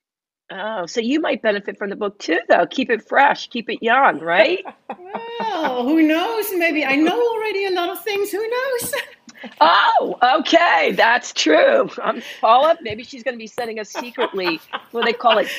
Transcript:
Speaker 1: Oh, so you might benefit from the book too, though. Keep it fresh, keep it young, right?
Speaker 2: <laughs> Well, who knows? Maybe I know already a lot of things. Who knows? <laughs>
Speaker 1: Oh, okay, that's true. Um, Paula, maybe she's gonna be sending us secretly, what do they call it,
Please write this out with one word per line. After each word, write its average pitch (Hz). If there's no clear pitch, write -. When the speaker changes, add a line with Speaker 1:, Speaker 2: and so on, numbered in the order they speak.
Speaker 1:
Oh, 196
so 240
you 254
might 302
benefit 214
from 202
the 196
book 202
too, 330
though. 175
Keep 254
it 220
fresh, -
keep 226
it 214
young, 226
right? 214
Speaker 2:
<laughs> -
Well, 311
who 320
knows? 359
Maybe 330
I 269
know 339
already 427
a 381
lot 349
of 370
things. 403
Who 370
knows? 494
<laughs> -
Speaker 1:
Oh, 302
okay, 320
that's 226
true. 277
Um, 226
Paula, 269
maybe 240
she's 240
gonna 247
be 226
sending 226
us 208
secretly, 196
what 233
do 226
they 233
call 226
it, 190